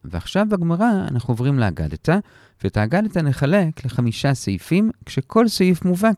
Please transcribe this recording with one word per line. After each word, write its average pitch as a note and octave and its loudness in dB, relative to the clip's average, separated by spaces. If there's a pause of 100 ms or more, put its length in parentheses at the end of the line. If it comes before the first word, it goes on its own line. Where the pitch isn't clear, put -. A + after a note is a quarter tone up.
ועכשיו B2 -2
בגמרא F3+ 0 (180)
אנחנו B2+ -2
עוברים C3 0
לאגדתא, E2 -2 (460)
ואת F#2+ -2
האגדתא F3 0
נחלק D#3 0
לחמישה B2 0
סעיפים, E3 0 (160)
כשכל - 0
סעיף F#3 2
מובא F3+ 2